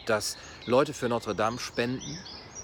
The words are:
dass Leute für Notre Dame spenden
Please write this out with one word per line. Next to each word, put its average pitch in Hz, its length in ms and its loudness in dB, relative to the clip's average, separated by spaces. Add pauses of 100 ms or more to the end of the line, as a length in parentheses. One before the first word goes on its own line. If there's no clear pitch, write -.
dass 107 300 2 (280)
Leute 139 280 6
für 127 140 0
Notre 113 280 0
Dame 110 240 2
spenden 131 580 -2 (460)